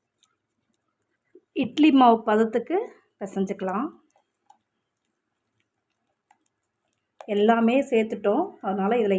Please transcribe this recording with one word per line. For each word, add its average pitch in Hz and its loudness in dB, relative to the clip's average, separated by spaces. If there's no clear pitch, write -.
இட்லி 294 2
மாவு 247 6
பதத்துக்கு 226 0
பிசைஞ்சுக்கலாம். 196 -6
எல்லாமே 226 2
சேர்த்துட்டோம், 240 -2
அதனால 202 -4
இதுல 208 0